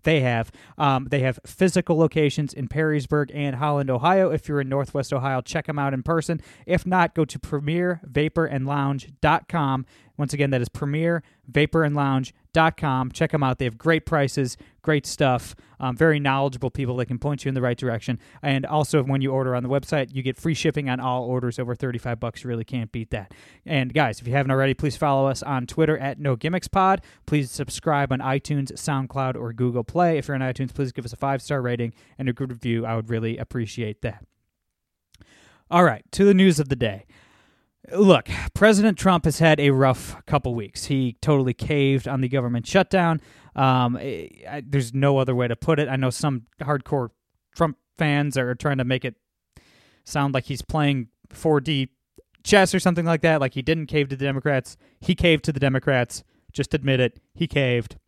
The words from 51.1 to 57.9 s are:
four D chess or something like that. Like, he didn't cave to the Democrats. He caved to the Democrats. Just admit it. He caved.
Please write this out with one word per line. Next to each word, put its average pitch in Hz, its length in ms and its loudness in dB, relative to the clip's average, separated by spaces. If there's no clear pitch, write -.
four 151 300 2
D 135 280 -2
chess 190 320 4
or 180 40 4
something 175 260 2
like 165 160 0
that. 156 200 4
Like, 131 140 -2
he 131 80 -4
didn't 156 240 -2
cave 143 220 0
to 135 60 -6
the 135 100 -6
Democrats. 139 520 -2
He 175 160 0
caved 165 300 4
to 160 60 0
the 139 80 -4
Democrats. 131 640 0
Just - 240 -4
admit 135 240 0
it. 123 200 0
He 170 140 -2
caved. 123 500 -2